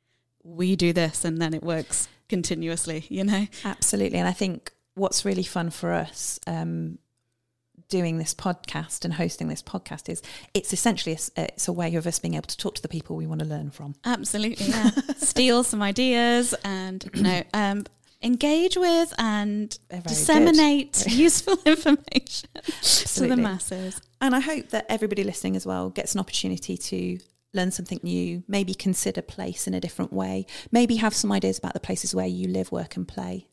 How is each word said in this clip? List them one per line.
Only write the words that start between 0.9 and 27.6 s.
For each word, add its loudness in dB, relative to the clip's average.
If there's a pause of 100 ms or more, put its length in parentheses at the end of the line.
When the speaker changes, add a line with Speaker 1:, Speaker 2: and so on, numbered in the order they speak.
Speaker 1:
this, 0
and -2
then 0
it -6
works -2 (220)
continuously," -4
you -2
know? 2 (180)
Speaker 2:
Absolutely. 0
And 2
I 0
think -4 (240)
what's 0
really 0
fun -2
for -4
us, -4
um, -6 (920)
doing 0
this -2
podcast -6
and -2
hosting -2
this -6
podcast -10
is -8 (320)
it's 0
essentially 0
a -2
s-, -8
it's -4
a -2
way -2
of -2
us -2
being -4
able -6
to -8
talk -6
to -8
the -8
people -8
we -6
wanna -4
learn -6
from. -12 (100)
Speaker 1:
Absolutely, -2
yeah. 4
Speaker 2:
<laughs> 0
Speaker 1:
Steal 4
some 0
ideas 2 (100)
and, -6
you 2
know, 4 (100)
um, 0 (360)
engage 4
with 4
and -2 (120)
Speaker 2:
They're -10
very -18
good. -4
Speaker 1:
disseminate 6
Speaker 2:
<laughs> -
Speaker 1:
useful 6
information 4
to -12
the -6
Speaker 2:
Absolutely. 4
Speaker 1:
masses. -6 (180)
Speaker 2:
And 4
I 4
hope -2
that -2
everybody 0
listening -2
as -4
well -4
gets -4
an 0
opportunity -4
to -6 (340)
learn 0